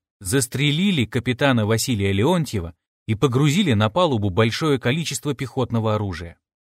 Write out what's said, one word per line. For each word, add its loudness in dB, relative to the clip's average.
застрелили 0
капитана 0
Василия 0
Леонтьева 0
и -2
погрузили 2
на 2
палубу 0
большое 0
количество -4
пехотного -2
оружия. -6